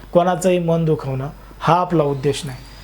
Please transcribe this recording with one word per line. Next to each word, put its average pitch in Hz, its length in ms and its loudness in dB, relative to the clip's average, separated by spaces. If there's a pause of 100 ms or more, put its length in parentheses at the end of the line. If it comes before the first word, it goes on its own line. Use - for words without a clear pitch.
(140)
कोणाचंही 180 460 2
मन 165 260 0
दुखवणं 135 440 -2 (300)
हा 165 200 2
आपला 175 240 2
उद्देश 143 420 -2
नाही. 131 120 -10 (260)